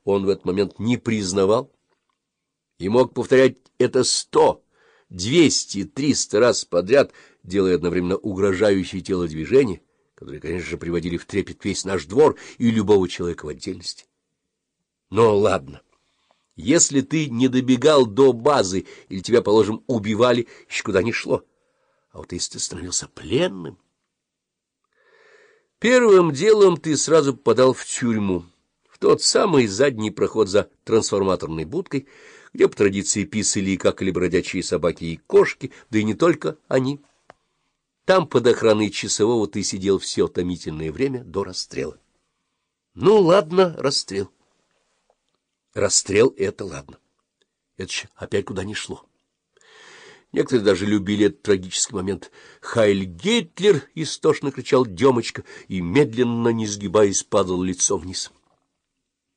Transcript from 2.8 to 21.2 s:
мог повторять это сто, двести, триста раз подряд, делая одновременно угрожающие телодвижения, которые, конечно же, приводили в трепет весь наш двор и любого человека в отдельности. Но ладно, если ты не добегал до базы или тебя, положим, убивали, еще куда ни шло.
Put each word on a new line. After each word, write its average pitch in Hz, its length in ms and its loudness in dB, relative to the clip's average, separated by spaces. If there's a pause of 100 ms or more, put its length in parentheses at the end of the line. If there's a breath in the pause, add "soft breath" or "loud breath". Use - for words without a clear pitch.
мог 120 240 2
повторять 127 420 2 (220)
это 123 260 2
сто, - 580 0 (460)
двести, 104 760 0
триста - 540 -2
раз 117 280 2
подряд, 95 460 2 (300 soft breath)
делая 92 340 0
одновременно 87 400 -2
угрожающие 98 840 0
телодвижения, 87 800 0 (340)
которые, 69 280 -18
конечно 82 260 -8
же, 82 80 -8
приводили 85 400 -4
в 85 80 -10
трепет - 400 -6
весь 98 220 -6
наш 92 180 -4
двор 123 320 2 (220 loud breath)
и 117 120 0
любого 104 380 2
человека 85 380 -8
в - 20 -12
отдельности. - 560 -14 (1040)
Но 107 300 4
ладно, 92 420 -2 (760)
если 139 460 0
ты 151 260 -4
не 120 200 0
добегал 127 580 2
до 127 260 4
базы 113 540 0 (240 loud breath)
или 95 100 -10
тебя, 95 220 2
положим, 107 440 2
убивали, 117 600 0 (200 loud breath)
еще - 160 -8
куда 95 180 0
ни 110 100 -2
шло. - 320 -4 (640)